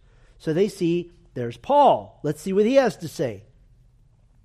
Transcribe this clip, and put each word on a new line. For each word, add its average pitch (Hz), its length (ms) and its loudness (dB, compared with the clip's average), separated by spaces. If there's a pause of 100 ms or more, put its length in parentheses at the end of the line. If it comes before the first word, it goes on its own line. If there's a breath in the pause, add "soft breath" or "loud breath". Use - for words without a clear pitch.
(400)
So 160 120 -4
they 190 160 0
see, 175 420 -4 (240)
"There's 120 220 -8
Paul. 196 680 2
Let's 151 180 -6
see 190 120 -6
what 208 120 2
he 254 120 2
has 247 220 2
to 165 100 -12
say." 117 340 -8 (1040)